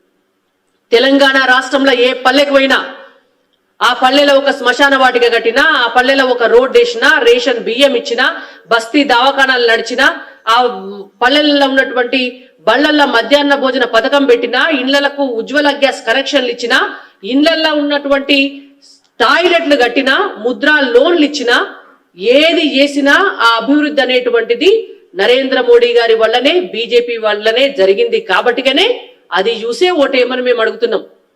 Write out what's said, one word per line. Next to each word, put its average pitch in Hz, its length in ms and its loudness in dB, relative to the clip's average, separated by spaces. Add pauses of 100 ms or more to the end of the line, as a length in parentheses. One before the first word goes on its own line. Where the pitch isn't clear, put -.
(920)
తెలంగాణ 269 540 4
రాష్ట్రంలో 262 480 0
ఏ 254 200 2
పల్లెకు 277 360 0
పోయినా, 269 460 0 (840)
ఆ 240 120 2
పల్లెలో 277 440 2
ఒక 277 140 0
శ్మశాన 269 460 0
వాటిక 247 360 2
కట్టినా, 233 300 0
ఆ 285 240 0
పల్లెలో 254 380 0
ఒక 240 180 -2
రోడ్ 233 340 4
వేసినా, 240 420 2
రేషన్ 240 400 2
బియ్యం 240 360 0
ఇచ్చినా, 254 460 -4 (300)
బస్తీ 294 320 0
దవాఖానాలు 254 640 0
నడిచినా, 254 540 -2 (260)
ఆ 226 100 2 (640)
పల్లెల్లో 285 460 2
ఉన్నటువంటి 262 840 -2 (180)
బళ్ళల్లో 294 380 2
మధ్యాహ్న 269 500 0
భోజన 262 300 -2
పథకం 262 400 0
పెట్టినా, 262 440 0
ఇళ్లకు 277 540 -2
ఉజ్వల 262 460 -2
గ్యాస్ 269 380 -2
కనెక్షన్లు 262 440 -2
ఇచ్చినా, 240 440 -4 (280)
ఇళ్లల్లో 302 500 0
ఉన్నటువంటి 285 640 -2 (840)
టాయిలెట్లు 320 560 2
కట్టినా, 269 640 0
ముద్రా 269 400 0
లోన్లు 285 460 2
ఇచ్చినా, 247 500 -2 (420)
ఏది 294 640 0
చేసినా 285 340 2 (260)
ఆ 233 240 2
అభివృద్ధి 294 380 0
అనేటువంటిది 247 680 0 (460)
నరేంద్ర 254 460 0
మోడీ 240 320 4
గారి 226 220 2
వల్లనే, 247 440 0
బీజేపీ 233 580 -4
వల్లనే 220 520 -2
జరిగింది 214 500 0
కాబట్టిగానే 262 880 -2 (240)
అది 202 300 -2
చూసే 359 280 -2
ఓటేయమని 262 500 0
మేము 240 200 0
అడుగుతున్నాం. 220 420 -4 (320)